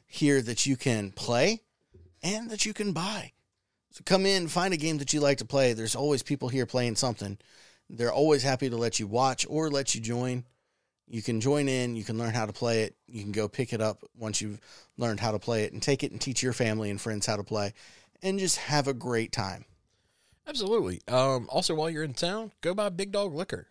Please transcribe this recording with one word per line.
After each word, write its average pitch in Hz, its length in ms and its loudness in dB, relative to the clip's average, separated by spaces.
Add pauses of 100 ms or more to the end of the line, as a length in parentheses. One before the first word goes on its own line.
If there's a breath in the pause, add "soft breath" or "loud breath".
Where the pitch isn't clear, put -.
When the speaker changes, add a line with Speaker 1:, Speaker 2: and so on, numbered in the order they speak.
Speaker 1:
here 143 360 4
that 113 240 -2
you 139 100 2
can 107 360 0
play 151 500 2 (640)
and 220 260 -4
that 214 160 -2
you 202 80 -4
can 208 200 -2
buy. 185 380 -6 (600)
So - 140 -20
come 190 200 4
in, 190 220 4
find 175 260 2
a 160 40 2
game 156 200 0
that 139 160 0
you 151 60 2
like 143 180 6
to - 80 -4
play. 131 280 4
There's 113 220 -2
always 143 280 2
people 135 260 -2
here 127 160 0
playing 120 300 0
something. 104 420 -2 (520 soft breath)
They're 117 220 0
always 147 320 6
happy 131 260 2
to 117 80 -2
let 117 220 0
you 107 80 -4
watch 123 420 2
or 156 200 0
let 139 260 0
you 117 60 -6
join. 123 420 -2 (640)
You 113 140 -6
can 113 180 0
join 139 300 2
in. 123 260 0
You 107 80 -8
can 110 140 -4
learn 113 160 -2
how 113 120 0
to 104 80 -4
play 113 300 2
it. - 120 -6 (120)
You 117 160 -12
can 104 80 -6
go 104 160 0
pick 120 240 -4
it 113 80 -2
up 107 240 -2 (100)
once 107 280 -4
you've 107 180 -8 (380 loud breath)
learned 110 240 -2
how 113 100 2
to 104 80 0
play 113 240 0
it - 80 -2
and - 100 -10
take 143 220 2
it 131 80 -2
and 110 80 -8
teach 127 240 -2
your 127 80 0
family 110 380 0
and 101 100 -4
friends 107 260 -4
how 107 120 2
to 101 60 -4
play 101 300 -2 (480 loud breath)
and 190 160 -2
just 185 200 0
have 143 320 0
a 135 40 2
great 117 380 -2
time. 95 320 -4 (840)
Speaker 2:
Absolutely. 208 640 0
Um, 127 420 2
also, 160 260 0
while 156 140 -2
you're 160 140 -4
in 143 100 -6
town, 202 380 -4 (100)
go 175 120 -2
buy 208 160 -2
Big 196 240 -6
Dog 202 200 -2
Liquor. 147 380 -6